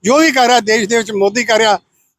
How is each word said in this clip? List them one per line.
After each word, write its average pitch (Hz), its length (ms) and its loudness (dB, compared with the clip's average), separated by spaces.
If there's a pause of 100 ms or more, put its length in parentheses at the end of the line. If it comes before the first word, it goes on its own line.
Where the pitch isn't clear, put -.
ਜੋ 247 140 2
ਵੀ 320 120 2
ਕਰ 254 160 2
ਰਿਹਾ 247 140 2
ਦੇਸ਼ 214 280 -2
ਦੇ 233 80 -2
ਵਿੱਚ, 220 160 -4
ਮੋਦੀ 202 320 -2
ਕਰ 220 140 0
ਰਿਹਾ, 214 180 2 (420)